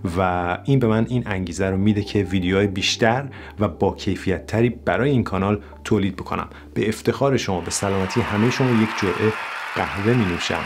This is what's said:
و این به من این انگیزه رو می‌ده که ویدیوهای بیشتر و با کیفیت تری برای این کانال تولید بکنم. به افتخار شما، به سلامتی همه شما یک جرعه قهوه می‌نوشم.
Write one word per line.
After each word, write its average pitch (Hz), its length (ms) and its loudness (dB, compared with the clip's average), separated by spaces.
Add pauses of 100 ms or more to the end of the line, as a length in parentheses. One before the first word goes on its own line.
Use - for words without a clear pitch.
(180)
و 90 460 2
این 139 160 4
به 120 80 4
من 110 220 4
این 123 160 0
انگیزه 92 400 -2
رو 95 120 0
می‌ده 104 240 4
که 101 180 -2
ویدیوهای 95 480 2
بیشتر 113 580 0 (340)
و 104 80 2
با 90 260 0
کیفیت 90 520 -4
تری 117 240 2
برای 113 400 0
این 127 140 2
کانال 98 360 0 (240)
تولید 98 320 2
بکنم. 90 320 -6 (260)
به - 160 0
افتخار 135 480 0
شما، 95 240 -2
به 90 100 -8
سلامتی 98 500 0
همه 104 280 2
شما 127 200 2 (140)
یک 107 60 0 (120)
جرعه 107 320 0 (420)
قهوه 98 380 0
می‌نوشم. 87 520 0